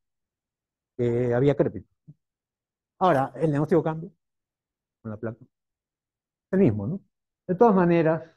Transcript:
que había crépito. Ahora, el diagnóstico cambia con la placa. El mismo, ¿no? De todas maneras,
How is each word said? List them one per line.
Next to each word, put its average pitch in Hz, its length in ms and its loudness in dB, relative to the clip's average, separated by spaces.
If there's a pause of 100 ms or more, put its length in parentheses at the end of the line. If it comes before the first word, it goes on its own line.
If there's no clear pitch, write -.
(960)
que 120 360 -2
había 139 220 2
crépito. 107 340 -4 (1080)
Ahora, 139 380 0
el 160 140 -2
diagnóstico 151 340 0
cambia 160 260 -8 (920)
con 110 100 -12
la 107 40 -14
placa. 113 280 -12 (1040)
El 190 80 0
mismo, 107 300 2
¿no? 190 120 -8 (460)
De 180 80 -2
todas 226 200 4
maneras, 170 500 2 (120)